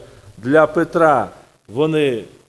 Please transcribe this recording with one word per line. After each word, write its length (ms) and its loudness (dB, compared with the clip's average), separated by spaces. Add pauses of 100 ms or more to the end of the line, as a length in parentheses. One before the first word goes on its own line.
(380)
для 300 2
Петра, 640 0 (380)
вони 560 -2 (260)